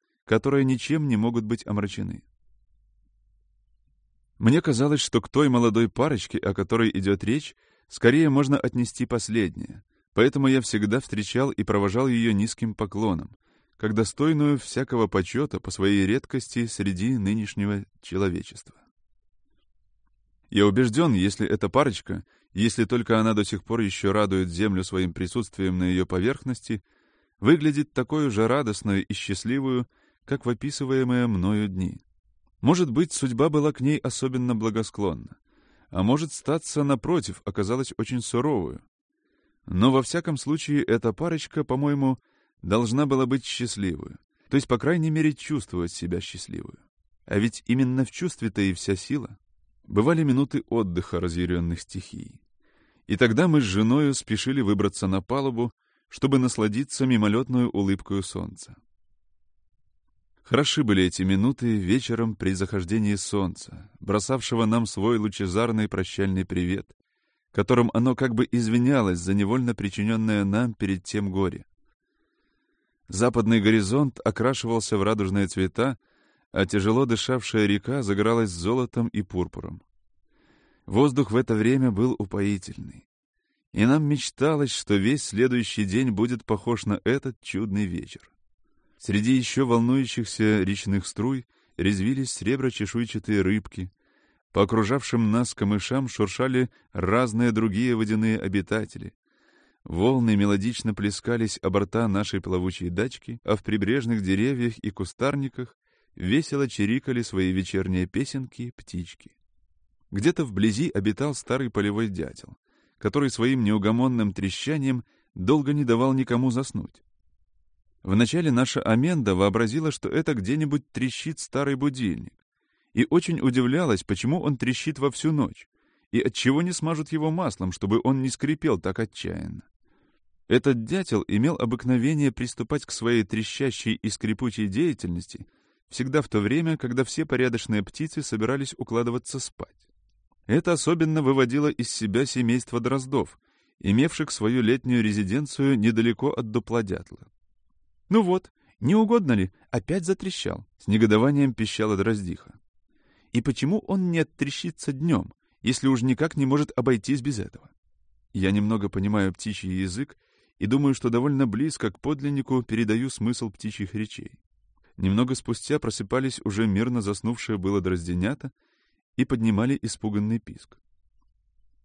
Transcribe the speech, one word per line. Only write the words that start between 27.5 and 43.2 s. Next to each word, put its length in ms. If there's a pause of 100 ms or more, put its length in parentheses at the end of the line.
такой 380
же 180
радостной 540
и 120
счастливую, 720 (360)
как 200
в 40
описываемые 800
мною 400
дни. 320 (600)
Может 300
быть, 220
судьба 360
была 240
к 80
ней 180
особенно 580
благосклонна, 800 (540)
а 120
может, 300
статься, 500
напротив, 640
оказалась 520
очень 240
суровую. 600 (840)
Но 260
во 100
всяком 340
случае, 460
эта 300
парочка, 500
по-моему, 560 (420)
должна 460
была 200